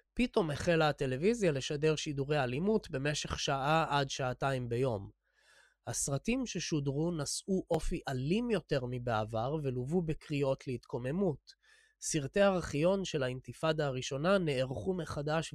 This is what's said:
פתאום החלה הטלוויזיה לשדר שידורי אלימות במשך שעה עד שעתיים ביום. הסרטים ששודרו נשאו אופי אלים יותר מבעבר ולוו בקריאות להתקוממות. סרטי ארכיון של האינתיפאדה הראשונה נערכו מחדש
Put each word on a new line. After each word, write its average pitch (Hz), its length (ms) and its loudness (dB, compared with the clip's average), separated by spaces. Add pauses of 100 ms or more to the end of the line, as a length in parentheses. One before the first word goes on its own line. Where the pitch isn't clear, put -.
(140)
פתאום 220 380 2
החלה 160 380 4
הטלוויזיה 156 600 2
לשדר 147 440 0
שידורי 143 480 0
אלימות 180 460 0
במשך 147 500 -2
שעה 147 500 2
עד 139 200 2
שעתיים 127 600 -2
ביום. 117 400 0 (800)
הסרטים 226 580 -2
ששודרו 151 640 -2
נשאו 175 600 -2
אופי 165 360 0
אלים 160 440 0
יותר 147 380 0
מבעבר 117 760 -2
ולוו 135 380 0
בקריאות 143 680 -2
להתקוממות. 135 840 -4 (480)
סרטי 160 420 0
ארכיון 185 600 2
של 147 180 -2
האינתיפאדה 143 640 -2
הראשונה 139 500 0
נערכו 131 560 0
מחדש 156 600 -2